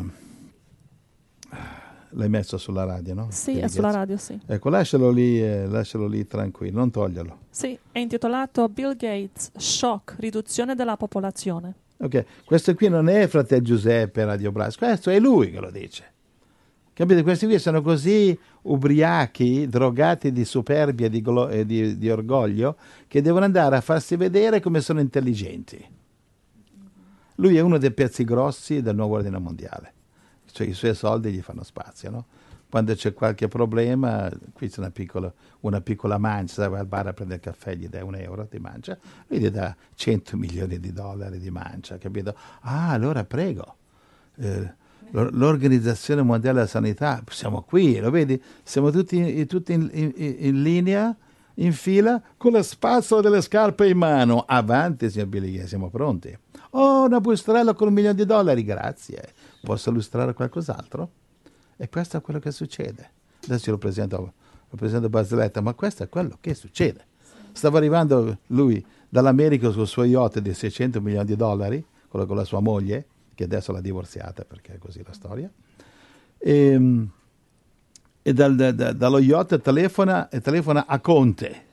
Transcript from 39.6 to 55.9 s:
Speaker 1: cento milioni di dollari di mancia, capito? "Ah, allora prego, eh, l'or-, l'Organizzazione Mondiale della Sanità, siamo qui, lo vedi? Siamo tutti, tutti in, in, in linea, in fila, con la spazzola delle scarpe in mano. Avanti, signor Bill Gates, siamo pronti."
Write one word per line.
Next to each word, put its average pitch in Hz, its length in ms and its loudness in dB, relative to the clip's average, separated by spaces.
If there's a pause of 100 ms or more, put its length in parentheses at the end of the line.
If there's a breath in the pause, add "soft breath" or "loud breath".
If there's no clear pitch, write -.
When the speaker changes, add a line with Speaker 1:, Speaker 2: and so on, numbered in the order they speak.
Speaker 1:
cento - 420 -2
milioni 90 420 -6
di 92 140 -12
dollari 98 460 -12
di 92 100 -12
mancia, 90 480 -14
capito? 98 360 -8 (280 loud breath)
"Ah, 151 300 -2
allora 123 340 -2
prego, 139 500 -6 (640 soft breath)
eh, 98 360 -6 (360 soft breath)
l'or-, - 240 -2
l'Organizzazione 131 880 2
Mondiale 123 380 2
della 113 80 2
Sanità, 113 640 -2
siamo - 340 -6
qui, 160 360 4
lo 110 100 0
vedi? 135 320 0 (220 loud breath)
Siamo 143 260 0
tutti, 170 580 0
tutti 180 260 -4
in, 165 180 0
in, 156 240 -4
in 139 460 -2
linea, 185 520 0 (420 soft breath)
in 170 180 0
fila, 202 480 2 (160 soft breath)
con 240 160 4
la 214 100 4
spazzola - 560 2
delle 208 220 4
scarpe 208 480 2
in 185 80 4
mano. 131 500 4
Avanti, 123 640 2
signor 104 180 -4
Bill 95 240 -6
Gates, 92 160 -10
siamo 95 220 -8
pronti." 117 480 -6 (320 loud breath)